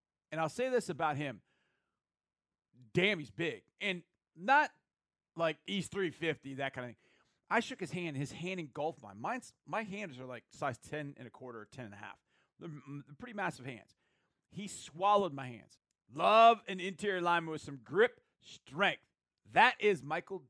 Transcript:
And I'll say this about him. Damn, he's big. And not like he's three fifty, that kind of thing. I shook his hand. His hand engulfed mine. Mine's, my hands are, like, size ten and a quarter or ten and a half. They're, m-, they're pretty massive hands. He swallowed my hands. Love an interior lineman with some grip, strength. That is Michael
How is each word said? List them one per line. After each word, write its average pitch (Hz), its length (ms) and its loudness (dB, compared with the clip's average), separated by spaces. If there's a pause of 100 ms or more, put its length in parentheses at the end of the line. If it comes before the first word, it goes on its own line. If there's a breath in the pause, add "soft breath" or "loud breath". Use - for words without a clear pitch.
(300)
And 156 100 -4
I'll 160 100 2
say 254 180 -2
this 247 220 2
about 151 260 0
him. 135 240 -6 (1500)
Damn, 185 260 2
he's 131 120 -12
big. 131 320 -6 (180)
And 190 220 -4 (340)
not 262 340 4 (680)
like 160 200 0 (100)
he's 190 220 -2
three 190 220 -2
fifty, 143 440 -4
that 135 200 -4
kind 127 100 -6
of 123 60 -10
thing. 107 60 -20 (540)
I 240 100 4
shook 247 200 -10
his 165 120 -6
hand. 165 240 -4
His 139 160 -4
hand 185 280 -8
engulfed 151 420 -6
mine. 101 180 -16
Mine's, 226 320 -8 (140)
my 190 160 -4
hands 190 360 -10
are, 131 60 -12
like, 123 260 -12
size 135 280 -4
ten 147 400 -8
and 123 80 -14
a 113 40 -16
quarter 120 300 -14
or 104 120 -18
ten 127 140 -12
and 101 80 -14
a 101 40 -18
half. 104 180 -16 (420)
They're, 170 100 -12
m-, 143 380 -12
they're 143 120 -20
pretty 247 160 -14
massive 175 320 -4
hands. 120 280 -12 (560)
He 202 160 -10
swallowed 190 680 2
my 135 120 -8
hands. 120 320 -16 (360)
Love 214 540 8
an 190 120 -6
interior 185 400 -2
lineman 170 320 0
with 151 80 -6
some 139 240 -12
grip, 202 360 2 (200)
strength. 156 600 -2 (500)
That 214 260 8
is 202 240 2
Michael 170 480 -6